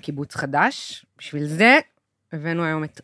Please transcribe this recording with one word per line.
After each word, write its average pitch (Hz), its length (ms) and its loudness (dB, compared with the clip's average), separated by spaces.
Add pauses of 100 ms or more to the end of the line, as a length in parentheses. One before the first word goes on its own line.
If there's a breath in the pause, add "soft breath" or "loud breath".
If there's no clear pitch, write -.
קיבוץ 143 320 -10
חדש? 151 720 -2 (120)
בשביל 147 260 -8
זה 208 340 6 (540)
הבאנו 165 320 -4
היום 156 200 -2
את - 200 -14